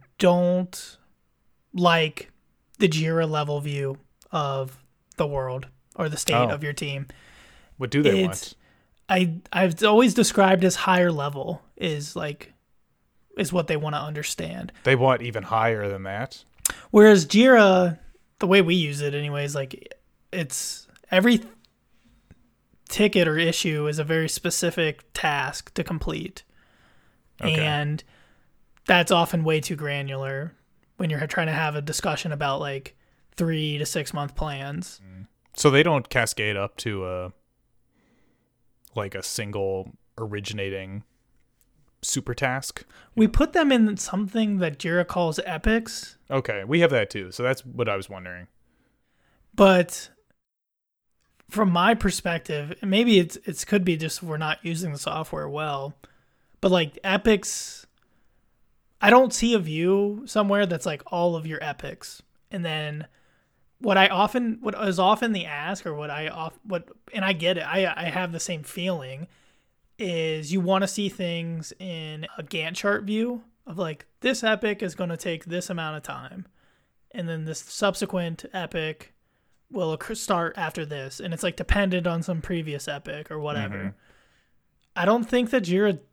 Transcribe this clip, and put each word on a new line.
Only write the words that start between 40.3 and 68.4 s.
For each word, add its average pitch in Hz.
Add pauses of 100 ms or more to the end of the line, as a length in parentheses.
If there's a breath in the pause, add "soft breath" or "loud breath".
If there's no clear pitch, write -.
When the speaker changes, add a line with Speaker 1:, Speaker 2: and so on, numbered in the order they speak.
Speaker 2:
super 127
task? 131 (300 soft breath)
Speaker 1:
We 220
put 302
them 302
in 214
something 202
that 160
Jira 175
calls 170
epics. 220 (140)
Speaker 2:
Okay, 117
we 151
have 170
that 110
too. 92
So -
that's 127
what 120
I 101
was 95
wondering. 90 (1080)
Speaker 1:
But 185 (1400)
from 208
my 180
perspective, 170
maybe 208
it's, 175
it's -
could 202
be 170
just 156
we're 160
not 156
using 165
the 143
software 156
well. 143 (680 soft breath)
But, 190
like, 165
epics, 202 (1120)
I 208
don't 254
see 233
a 214
view 196
somewhere 202
that's, 175
like, 151
all 175
of 156
your 156
epics. - (280)
And 180
then 156 (720)
what 202
I 196
often, 220
what 214 (120)
is 180
often 214
the 175
ask, 156
or 156
what 147
I 151
off-, 160
what, 180 (240)
and 202
I 196
get 175
it, 156
I, 165
I 165
have 170
the 165